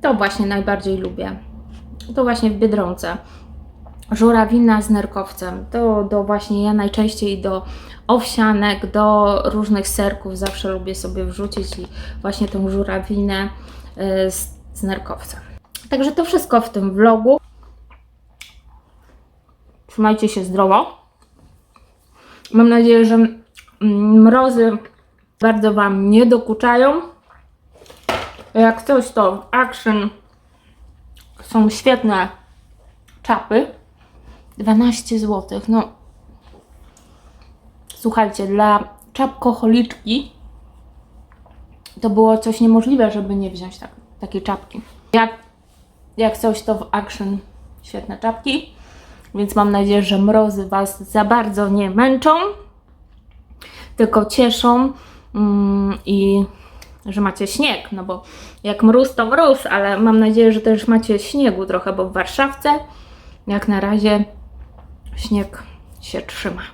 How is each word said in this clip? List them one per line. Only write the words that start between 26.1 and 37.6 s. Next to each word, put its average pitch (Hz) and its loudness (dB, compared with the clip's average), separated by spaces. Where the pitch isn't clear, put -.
dokuczają. 240 2
Jak 226 4
coś, 254 0
to 196 0
w 196 -14
Action 220 -2
są 220 2
świetne 214 0
czapy. 220 0
Dwanaście 226 2
złotych. 202 -6
No, 220 2